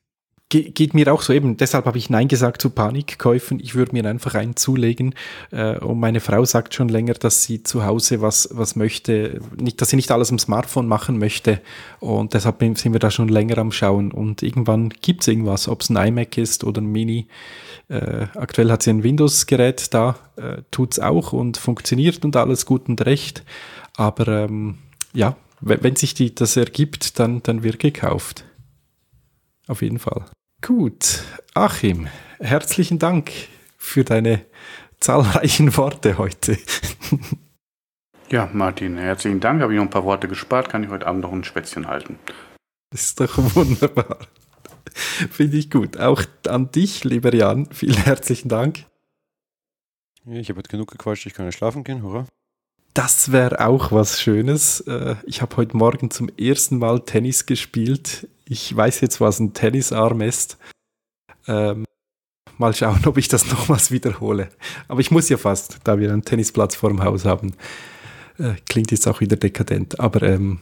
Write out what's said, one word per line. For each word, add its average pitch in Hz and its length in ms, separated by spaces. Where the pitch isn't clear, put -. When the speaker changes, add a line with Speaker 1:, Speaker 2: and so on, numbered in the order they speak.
Speaker 1:
Ge-, 156 200
geht 156 240
mir 147 180
auch 151 100
so 139 100
eben. 135 240
Deshalb 131 300
habe 123 100
ich 120 140
Nein 123 180
gesagt 120 320
zu 131 100
Panikkäufen. 123 880
Ich 120 160
würde 127 180
mir 117 160
einfach 123 260
einen 110 220
zulegen. 127 580
Äh, 110 280
und - 200
meine 113 220
Frau 113 240
sagt - 300
schon 120 160
länger, 113 240
dass - 300
sie 113 180
zu 113 220
Hause 110 360
was, 107 320
was 113 240
möchte. 110 640
Nicht, 123 220
dass - 100
sie 135 60
nicht 131 140
alles 120 200
am 120 80
Smartphone 117 500
machen 110 300
möchte. 107 420
Und 107 340
deshalb 113 240
bin, 113 180
sind 117 160
wir 113 80
da 107 100
schon 113 180
länger 110 300
am 110 140
Schauen. 101 400
Und 107 300
irgendwann 113 480
gibt's - 360
irgendwas, 110 420
ob's - 200
ein 113 80
iMac 113 400
ist 117 280
oder 110 180
ein 107 100
Mini. 113 360
Äh, - 460
aktuell 117 360
hat 117 120
sie 117 80
ein 107 120
Windows-Gerät 131 920
da, 120 220
äh, - 340
tut's - 280
auch 170 340
und 123 240
funktioniert 131 680
und 147 140
alles 127 300
gut 131 220
und 113 180
recht. - 380
Aber, 110 320
ähm, 107 500
ja, 120 220
we-, 104 200
wenn 131 140
sich - 160
die, 120 220
das - 220
ergibt, - 640
dann, 120 240
dann 113 200
wird 110 160
gekauft. - 680
Auf 117 140
jeden 113 160
Fall. - 260
Gut, - 640
Achim, 92 540
herzlichen 160 580
Dank 165 320
für - 260
deine 113 420
zahlreichen 139 800
Worte 135 420
heute. 98 440
<laughs> - 60
Speaker 2:
Ja, 110 220
Martin, 92 460
herzlichen 95 420
Dank. 139 220
Habe 110 100
ich 104 60
noch 104 80
ein 95 40
paar 95 140
Worte 98 240
gespart, 127 400
kann 107 160
ich 101 60
heute 95 160
Abend 92 160
noch 90 100
ein 95 120
Schwätzchen 80 440
halten. - 300
Speaker 1:
Das - 140
ist - 160
doch 131 180
wunderbar. 139 640
Finde 147 260
ich 151 140
gut. - 260
Auch 135 240
an 131 240
dich, 190 340
lieber 120 300
Jan, 113 380
vielen - 240
herzlichen 127 540
Dank. 123 340
Speaker 3:
Ja, 117 80
ich 117 160
habe 87 80
heute 95 100
genug 107 220
gequatscht, - 340
ich 98 80
kann 92 140
jetzt 87 100
schlafen 120 280
gehen, 131 180
hurra. 107 240
Speaker 1:
Das 127 400
wär 123 340
auch 131 260
was 107 280
Schönes. 123 600
Äh, 127 320
ich - 160
hab - 160
heute 113 180
Morgen 117 360
zum - 180
ersten 131 380
Mal 120 240
Tennis 123 460
gespielt. - 840
Ich - 320
weiß 113 240
jetzt, - 220
was 107 180
ein 107 140
Tennisarm 113 680
ist. - 380
Ähm, 107 400
mal 113 160
schauen, 107 280
<laughs> - 40
ob 143 100
ich 135 120
das - 220
nochmals 131 400
wiederhole. 107 600
Aber 127 140
ich 131 100
muss 165 200
ja 135 80
fast, - 460
da 107 140
wir 104 140
einen 107 140
Tennisplatz 110 480
vorm 101 280
Haus 98 220
haben. 95 300
Äh, 120 140
klingt 110 240
jetzt - 160
auch 107 120
wieder 107 140
dekadent, - 640
aber, - 240
ähm, 95 400